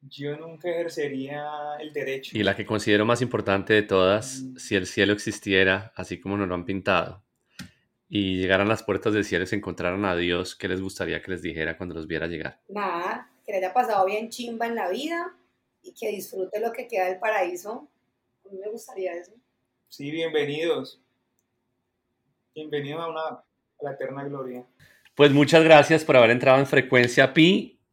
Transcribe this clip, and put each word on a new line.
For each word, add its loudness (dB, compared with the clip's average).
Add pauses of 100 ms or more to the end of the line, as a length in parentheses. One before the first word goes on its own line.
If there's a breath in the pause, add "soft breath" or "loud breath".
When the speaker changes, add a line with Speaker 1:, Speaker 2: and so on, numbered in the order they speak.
Speaker 1:
Yo -10
nunca -12
ejercería -6
el -14
derecho. -8
Speaker 2:
Y 0
la 2
que -8
considero 2
más 2
importante 0
de 4
todas, 2
Speaker 1:
Mm. -14
Speaker 2:
si -8
el 0
cielo 2
existiera, 0
así -10
como -6
nos -2
lo -4
han -8
pintado, -2 (880 loud breath)
y -2
llegaran 2
las -2
puertas -2
del 2
cielo -2
y -10
se -6
encontraran -4
a 0
Dios, -2
¿qué -10
les -4
gustaría -8
que -14
les -8
dijera -6
cuando -12
los -10
viera -6
llegar? -10
Speaker 3:
Nada, -8 (160)
que -12
le -2
haya -4
pasado 2
bien -4
chimba -8
en -6
la -4
vida -6 (500)
y -20
que -8
disfrute -8
lo -4
que -12
queda -2
del -6
paraíso. -4 (560)
A -20
mí -14
me -12
gustaría -10
eso. -14 (580)
Speaker 1:
Sí, -12
bienvenidos. -4 (1500)
Bienvenidos -8
a -8
una, -8
a -14 (360)
la -8
eterna -10
gloria. -10 (500 soft breath)
Speaker 2:
Pues 8
muchas 6
gracias 8
por 6
haber 10
entrado 6
en 2
Frecuencia 4
Pi. 4 (140)